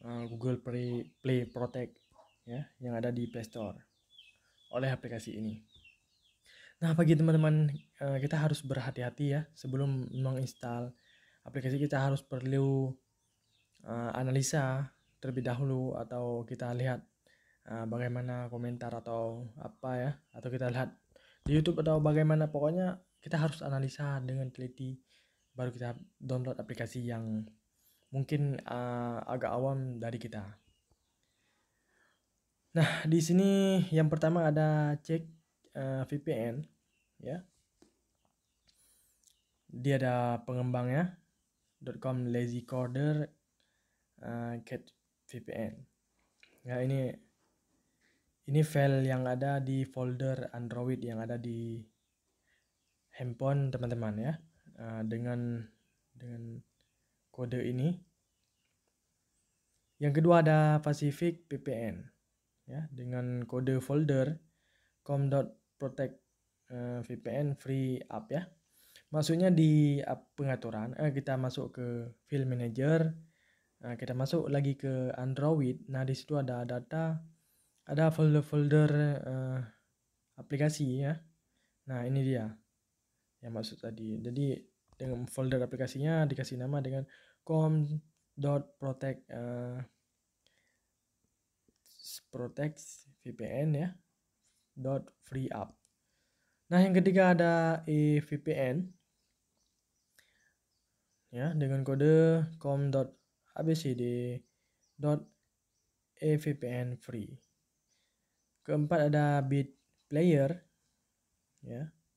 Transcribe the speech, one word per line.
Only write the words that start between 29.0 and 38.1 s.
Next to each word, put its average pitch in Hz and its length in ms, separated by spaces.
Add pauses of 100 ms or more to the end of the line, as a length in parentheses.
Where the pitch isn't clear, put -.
agak 123 240
awam 131 480
dari 117 240
kita. 107 240 (2250)
Nah, - 320
di 160 160
sini 190 640
yang 156 240
pertama 160 400
ada 151 480
cek, 165 240 (560)
eh, 135 240
V - 160
P 160 80
N, 117 320 (640)
ya. 170 160 (2250)